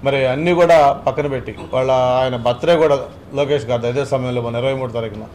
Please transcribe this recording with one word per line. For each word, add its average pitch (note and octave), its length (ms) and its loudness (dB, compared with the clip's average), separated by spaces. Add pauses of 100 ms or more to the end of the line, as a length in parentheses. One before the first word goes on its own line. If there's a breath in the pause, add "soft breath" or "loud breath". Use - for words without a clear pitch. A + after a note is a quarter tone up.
మరి C#3 140 2 (140)
అన్నీ D#3+ 180 0 (100)
కూడా E3+ 160 6 (300)
పక్కన C#3+ 280 -2
పెట్టి A#2 200 -8 (180)
వాళ్ళ C3 180 0 (300)
ఆయన B2+ 140 0 (100)
బర్త్‌డే D#3 380 2
కూడా D3 140 4 (400)
లోకేష్ C#3 280 0
గారు A#2 260 -2
అదే C3+ 140 -2
సమయంలో B2+ 420 -2
మన A#2 140 -4
ఇరవై C3+ 200 -2
మూడు B2 160 -8
తారీఖున A2 380 -8